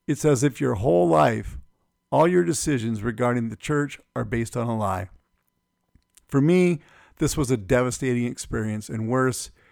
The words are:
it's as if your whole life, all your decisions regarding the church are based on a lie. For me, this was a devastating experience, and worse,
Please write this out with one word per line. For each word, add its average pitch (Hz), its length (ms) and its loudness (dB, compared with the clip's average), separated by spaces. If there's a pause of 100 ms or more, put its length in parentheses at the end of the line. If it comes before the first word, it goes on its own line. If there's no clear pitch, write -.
it's 147 160 -2
as 139 180 2
if 143 180 0
your 127 140 0
whole 165 320 2
life, 131 520 2 (520)
all 147 160 4
your 180 160 4
decisions 117 600 -2
regarding 120 480 0
the 104 60 -10
church 147 440 -4 (160)
are 123 80 -4
based 113 320 -4
on 117 100 -2
a 113 100 -2
lie. 98 340 -4 (1160)
For 139 140 0
me, 175 400 4 (380)
this 151 180 -2
was 131 160 -2
a 123 40 2
devastating 123 680 0
experience, 110 640 -6
and 110 180 -6
worse, 127 460 -2 (200)